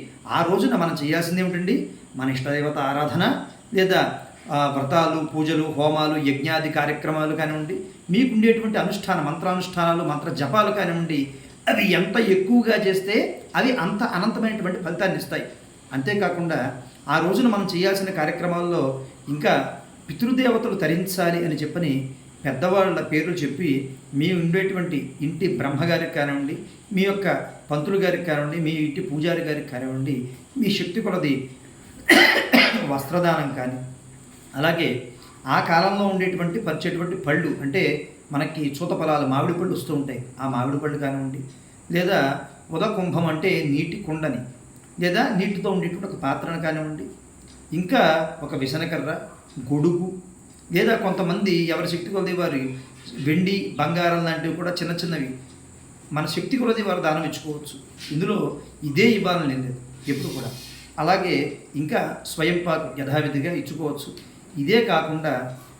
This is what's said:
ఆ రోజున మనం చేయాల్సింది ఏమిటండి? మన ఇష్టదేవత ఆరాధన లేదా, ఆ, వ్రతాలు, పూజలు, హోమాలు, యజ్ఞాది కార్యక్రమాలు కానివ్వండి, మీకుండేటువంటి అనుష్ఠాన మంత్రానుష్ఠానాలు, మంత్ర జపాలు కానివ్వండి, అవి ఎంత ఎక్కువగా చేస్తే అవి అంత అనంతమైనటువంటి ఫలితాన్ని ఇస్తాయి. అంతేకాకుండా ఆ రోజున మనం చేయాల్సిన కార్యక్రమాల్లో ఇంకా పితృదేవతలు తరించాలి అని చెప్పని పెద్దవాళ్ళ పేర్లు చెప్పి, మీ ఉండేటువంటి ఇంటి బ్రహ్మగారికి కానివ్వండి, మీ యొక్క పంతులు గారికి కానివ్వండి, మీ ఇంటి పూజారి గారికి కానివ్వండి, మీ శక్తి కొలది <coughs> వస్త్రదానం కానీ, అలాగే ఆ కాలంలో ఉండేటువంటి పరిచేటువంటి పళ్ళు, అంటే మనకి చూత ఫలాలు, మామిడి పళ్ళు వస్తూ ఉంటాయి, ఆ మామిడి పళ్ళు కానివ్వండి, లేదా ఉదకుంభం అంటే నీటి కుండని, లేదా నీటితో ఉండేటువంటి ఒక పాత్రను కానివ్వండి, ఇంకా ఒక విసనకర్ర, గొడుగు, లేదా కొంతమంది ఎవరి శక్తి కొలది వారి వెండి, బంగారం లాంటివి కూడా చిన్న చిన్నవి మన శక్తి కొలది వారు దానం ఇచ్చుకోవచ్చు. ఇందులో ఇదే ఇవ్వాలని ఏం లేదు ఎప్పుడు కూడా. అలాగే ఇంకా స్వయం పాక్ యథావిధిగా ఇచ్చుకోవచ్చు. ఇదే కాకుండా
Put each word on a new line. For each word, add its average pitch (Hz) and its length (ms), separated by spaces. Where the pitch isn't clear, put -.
ఆ 160 120
రోజున 226 340
మనం 160 120
చేయాల్సింది 170 380
ఏమిటండి? 180 460
మన 131 200
ఇష్టదేవత 147 420
ఆరాధన 147 340
లేదా, 185 280
ఆ, 143 60
వ్రతాలు, 160 420
పూజలు, 156 340
హోమాలు, 151 400
యజ్ఞాది 151 500
కార్యక్రమాలు 151 580
కానివ్వండి, 156 400
మీకుండేటువంటి 220 680
అనుష్ఠాన 170 500
మంత్రానుష్ఠానాలు, 175 760
మంత్ర 147 180
జపాలు 208 380
కానివ్వండి, 170 420
అవి - 160
ఎంత 196 180
ఎక్కువగా 226 420
చేస్తే 190 300
అవి 233 200
అంత 202 260
అనంతమైనటువంటి 208 840
ఫలితాన్ని 165 340
ఇస్తాయి. - 280
అంతేకాకుండా 170 680
ఆ 147 160
రోజున 214 300
మనం 196 200
చేయాల్సిన 190 360
కార్యక్రమాల్లో 170 720
ఇంకా 170 200
పితృదేవతలు 233 720
తరించాలి 170 640
అని 151 160
చెప్పని 147 300
పెద్దవాళ్ళ 180 560
పేర్లు 156 420
చెప్పి, 151 280
మీ 147 180
ఉండేటువంటి 175 640
ఇంటి 180 200
బ్రహ్మగారికి 156 560
కానివ్వండి, 143 400
మీ 190 100
యొక్క 196 240
పంతులు 165 340
గారికి - 200
కానివ్వండి, 147 420
మీ 160 60
ఇంటి 139 240
పూజారి 160 380
గారికి 147 200
కానివ్వండి, 131 480
మీ 208 120
శక్తి 180 300
కొలది 175 340
<coughs> - 840
వస్త్రదానం 156 560
కానీ, 127 200
అలాగే 160 300
ఆ - 140
కాలంలో 196 360
ఉండేటువంటి 185 540
పరిచేటువంటి 170 560
పళ్ళు, 151 360
అంటే 147 220
మనకి 151 320
చూత 170 140
ఫలాలు, 151 260
మామిడి 151 340
పళ్ళు 185 180
వస్తూ - 160
ఉంటాయి, 127 260
ఆ 131 80
మామిడి 131 360
పళ్ళు 143 140
కానివ్వండి, 135 420
లేదా 180 260
ఉదకుంభం 170 600
అంటే 175 200
నీటి 170 240
కుండని, 156 360
లేదా 185 200
నీటితో 202 320
ఉండేటువంటి 175 400
ఒక - 140
పాత్రను 151 380
కానివ్వండి, 156 440
ఇంకా 214 240
ఒక 147 120
విసనకర్ర, - 560
గొడుగు, 175 360
లేదా 220 240
కొంతమంది 185 580
ఎవరి 170 160
శక్తి 170 220
కొలది 180 300
వారి 147 200
వెండి, 185 300
బంగారం 170 460
లాంటివి 160 360
కూడా 175 100
చిన్న 175 220
చిన్నవి 160 380
మన 151 140
శక్తి - 300
కొలది 226 260
వారు 180 240
దానం 156 220
ఇచ్చుకోవచ్చు. - 480
ఇందులో 196 220
ఇదే 151 260
ఇవ్వాలని 175 440
ఏం 131 80
లేదు 131 180
ఎప్పుడు - 240
కూడా. 131 160
అలాగే 175 360
ఇంకా 185 200
స్వయం 175 400
పాక్ 156 340
యథావిధిగా 143 520
ఇచ్చుకోవచ్చు. 147 580
ఇదే 196 220
కాకుండా 156 500